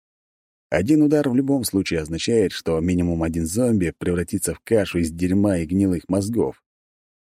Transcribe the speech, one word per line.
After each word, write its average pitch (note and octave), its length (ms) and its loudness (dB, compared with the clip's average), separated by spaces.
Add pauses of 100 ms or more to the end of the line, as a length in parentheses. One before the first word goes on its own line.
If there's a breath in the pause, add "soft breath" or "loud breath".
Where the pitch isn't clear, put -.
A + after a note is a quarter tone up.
(680)
Один D3 320 2
удар D3 280 2
в A#2+ 60 0
любом C3+ 280 0
случае F2 380 -2
означает, E2 500 0
что D#2+ 280 -2
минимум F2 440 0
один E2 220 -2
зомби G2+ 520 0
превратится F2 560 -4
в - 80 -12
кашу F#2+ 380 0
из D#2+ 120 0
дерьма F#2 460 0
и E2 80 -2
гнилых F2+ 420 0
мозгов. G2 560 -2 (680)